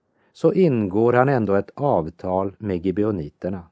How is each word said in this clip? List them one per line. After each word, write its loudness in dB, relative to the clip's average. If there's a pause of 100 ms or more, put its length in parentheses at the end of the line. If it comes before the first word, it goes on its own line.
(340)
så 0
ingår 2
han 4
ändå 0
ett -2
avtal -2
med -6
gibeoniterna. -4